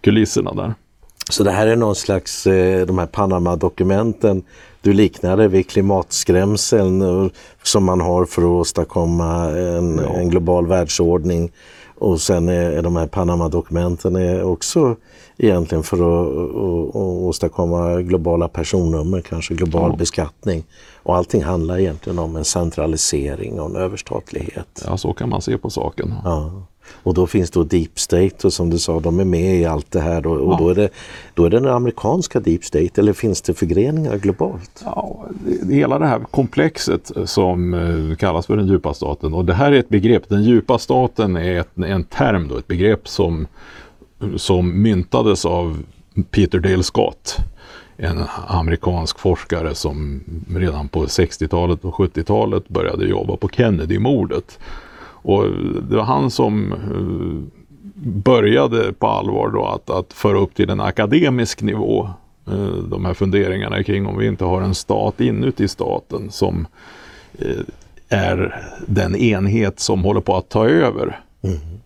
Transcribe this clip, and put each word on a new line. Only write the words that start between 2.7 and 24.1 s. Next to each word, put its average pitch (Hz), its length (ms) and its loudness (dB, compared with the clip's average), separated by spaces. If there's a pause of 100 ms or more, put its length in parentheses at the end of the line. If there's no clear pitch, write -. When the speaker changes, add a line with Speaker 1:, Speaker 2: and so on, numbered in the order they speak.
Speaker 2:
de 92 120 0
här 85 80 0
Panama-dokumenten, 95 1400 0 (380)
du 196 120 4
liknar 95 440 2
det 107 100 6
vid 95 220 2
klimatskrämseln, 98 1300 2
eh, 95 260 2 (360)
som 101 200 2
man 92 180 4
har 90 240 2
för - 160 -2
att 87 60 4
åstadkomma 85 1000 0
en, 87 540 -2
Speaker 1:
Ja. 67 100 -2
Speaker 2:
en 87 160 -2
global 87 380 2
världsordning. 85 840 0 (460)
Och 90 240 0
sen 87 280 2
är, 87 220 0
är 78 100 -2
de 87 140 0
här 80 120 0
Panama-dokumenten 87 1080 -2
är 92 280 0
också 117 520 0 (420)
egentligen 87 460 2
för 90 140 -2
att, 85 300 4 (100)
att, 85 520 -2
att - 60 -12
åstadkomma 87 1080 -2
globala 85 460 0
personnummer, 85 760 0
kanske 82 320 -8
global 85 380 0
Speaker 1:
Ja. 80 60 -2
Speaker 2:
beskattning. 82 680 -4 (400)
Och 90 120 0
allting 90 280 2
handlar 85 360 -2
egentligen 87 400 -2
om 80 160 -6
en 76 100 -4
centralisering 78 1120 -2
och 76 100 -6
en 92 60 -8
överstatlighet. - 1120 -8